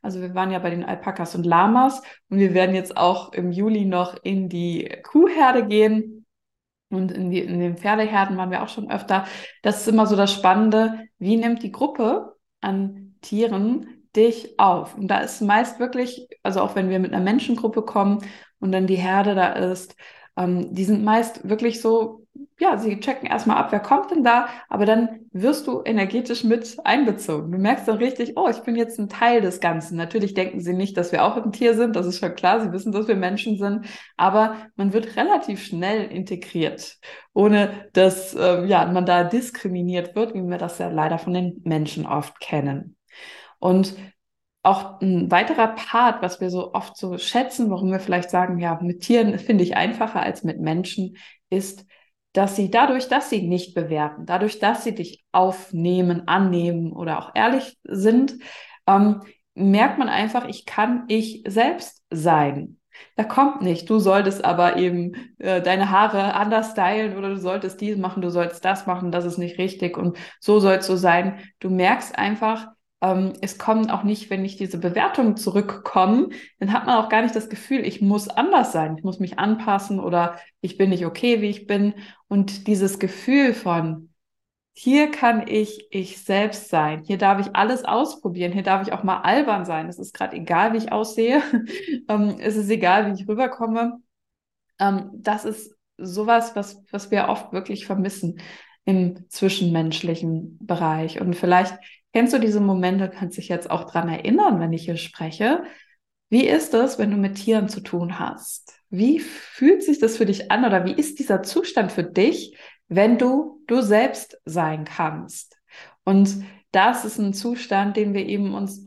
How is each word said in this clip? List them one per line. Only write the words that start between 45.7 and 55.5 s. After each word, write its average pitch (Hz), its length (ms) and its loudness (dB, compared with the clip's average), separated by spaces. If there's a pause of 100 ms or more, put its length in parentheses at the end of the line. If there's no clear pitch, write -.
was 180 180 -8
wir 185 100 -4
so 180 240 -6
oft - 220 -6
so 180 220 -8
schätzen, 240 520 -2
warum 190 220 -2
wir 190 80 -2
vielleicht 180 300 -2
sagen, 180 280 0
„Ja, 170 240 -2
mit 175 200 -4
Tieren 220 360 4
finde 202 240 2
ich 175 140 0
einfacher 220 460 -2
als - 200 -6
mit - 180 -6
Menschen“, 180 560 -4 (340)
ist, 190 360 -6 (460)
dass 196 240 0
sie 190 140 0
dadurch, 254 380 2
dass 277 220 0
sie 208 160 0
nicht 180 280 -4
bewerten, 156 520 -4
dadurch, 185 320 -2
dass 226 260 0
sie 226 100 -4
dich - 380 -12
aufnehmen, 180 920 0